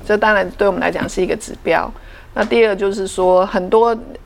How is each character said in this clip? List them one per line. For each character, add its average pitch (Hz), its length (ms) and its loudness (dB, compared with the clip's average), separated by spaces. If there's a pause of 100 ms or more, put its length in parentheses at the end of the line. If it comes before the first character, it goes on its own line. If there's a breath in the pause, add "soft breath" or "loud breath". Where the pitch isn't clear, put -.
这 214 120 2
当 214 160 4
然 185 240 0
对 202 100 2
我 196 40 2
们 175 100 -2
来 170 100 0
讲 - 160 -4
是 - 140 -4
一 180 60 2
个 - 80 -2
指 - 280 -12
标。 - 280 0 (420 loud breath)
那 - 100 -2
第 233 220 2
二 208 100 0
就 196 160 -2
是 196 160 -4
说， 185 380 4
很 185 240 -4
多 226 280 2 (280)